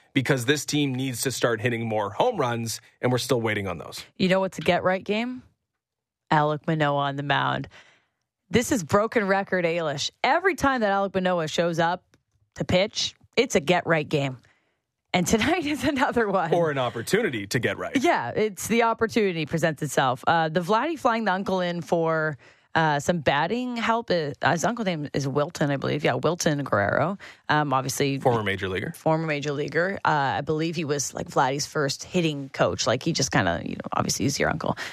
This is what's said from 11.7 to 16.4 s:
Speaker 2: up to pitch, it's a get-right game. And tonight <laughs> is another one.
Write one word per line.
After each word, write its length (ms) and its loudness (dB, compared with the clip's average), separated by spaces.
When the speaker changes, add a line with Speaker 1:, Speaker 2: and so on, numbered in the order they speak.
Speaker 2:
up 240 0
to 100 -4
pitch, 500 0
it's 200 2
a 40 6
get-right 480 2
game. 300 -2
And 120 2
tonight 400 2
<laughs> 20 -2
is 160 -4
another 460 2
one. 240 2